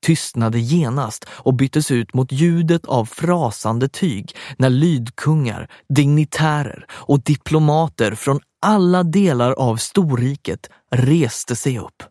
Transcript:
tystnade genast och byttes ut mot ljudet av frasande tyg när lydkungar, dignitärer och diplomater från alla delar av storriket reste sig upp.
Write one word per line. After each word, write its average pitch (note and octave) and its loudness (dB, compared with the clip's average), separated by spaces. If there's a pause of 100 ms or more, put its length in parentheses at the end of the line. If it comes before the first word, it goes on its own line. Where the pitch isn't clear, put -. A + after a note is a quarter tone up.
tystnade A#2 0
genast B2 -2
och - 0
byttes C3+ 0
ut A#2+ -2
mot B2+ -2
ljudet E3 2
av B2 0
frasande B2+ -2
tyg B2+ -4 (220)
när C3 4
lydkungar, B2+ 0 (180)
dignitärer D3 0
och C#3+ 0
diplomater D3+ 0
från C#3 -2 (220)
alla F#3 2
delar D#3 2
av A#2+ 0
storriket C3+ -2 (200)
reste B2+ 0
sig B2+ -4
upp. - -16